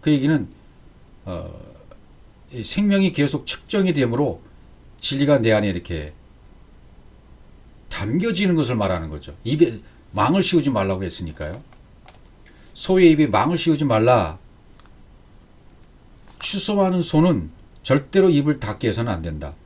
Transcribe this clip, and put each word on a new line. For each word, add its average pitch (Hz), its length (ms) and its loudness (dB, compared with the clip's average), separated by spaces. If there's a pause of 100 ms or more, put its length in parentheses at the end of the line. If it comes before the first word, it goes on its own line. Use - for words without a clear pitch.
그 156 100 0
얘기는, 143 380 0 (720)
어, 82 480 -12 (800)
이 120 100 -12
생명이 196 520 0
계속 143 340 -2
측정이 190 460 -2
되므로 131 480 -2 (580)
진리가 139 400 2
내 110 140 2
안에 104 160 0
이렇게 82 440 -8 (1700)
담겨지는 180 680 -2
것을 127 200 -2
말하는 92 340 -2
거죠. 76 240 -14 (120)
입에 113 340 0 (320)
망을 135 320 2
씌우지 147 280 0
말라고 98 340 -2
했으니까요. 80 580 -10 (1080)
소의 185 380 6
입에 151 160 4
망을 127 300 0
씌우지 151 280 0
말라. 110 520 2 (2000)
추수하는 190 640 -2
소는 156 480 2 (340)
절대로 180 460 2
입을 147 300 2
닫게 107 300 -6
해서는 117 200 -4
안 85 120 -4
된다. 76 320 -10 (120)